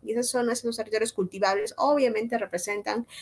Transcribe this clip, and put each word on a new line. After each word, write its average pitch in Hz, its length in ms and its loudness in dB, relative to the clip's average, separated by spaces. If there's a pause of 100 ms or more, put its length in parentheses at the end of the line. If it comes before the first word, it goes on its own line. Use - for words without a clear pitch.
Y 214 80 -6
esas 240 160 0
zonas, 240 320 0
esos 233 180 -4
territorios 214 340 -2
cultivables, 196 680 0
obviamente 240 600 2
representan, 208 720 -2 (140)